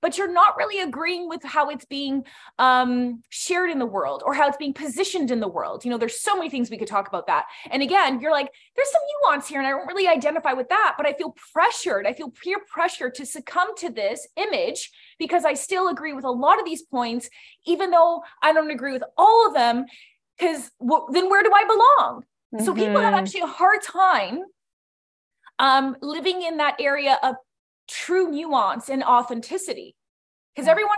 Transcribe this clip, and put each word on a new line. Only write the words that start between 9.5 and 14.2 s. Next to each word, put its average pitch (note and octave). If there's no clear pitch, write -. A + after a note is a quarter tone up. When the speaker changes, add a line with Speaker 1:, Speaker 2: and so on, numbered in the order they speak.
Speaker 1:
and C4+
I -
don't C#4
really F#4
identify D#4
with B3+
that, G4
but D4
I C#4+
feel D4+
pressured. D#4
I A3+
feel D4
peer F#4+
pressure E4
to C4
succumb F4+
to E4+
this G#3+